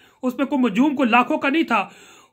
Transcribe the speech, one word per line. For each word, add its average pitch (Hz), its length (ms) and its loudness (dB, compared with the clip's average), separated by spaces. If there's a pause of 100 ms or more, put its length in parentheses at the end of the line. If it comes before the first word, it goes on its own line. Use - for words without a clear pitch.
(220)
उसमें 254 260 -2
कोई 262 220 0
हजूम, 262 240 2
कोई 254 140 0
लाखों 247 300 2
का 285 100 -4
नहीं 320 160 0
था। 208 300 -2 (380)